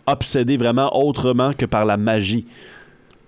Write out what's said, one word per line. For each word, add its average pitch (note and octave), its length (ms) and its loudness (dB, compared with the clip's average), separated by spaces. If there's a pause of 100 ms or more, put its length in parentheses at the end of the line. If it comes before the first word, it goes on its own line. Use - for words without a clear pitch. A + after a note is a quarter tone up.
obsédé C#3 500 0
vraiment A#2+ 480 0
autrement C3 480 0
que B2 140 -4
par G#2+ 180 0
la G#2 120 2
magie. G#2+ 500 -2 (800)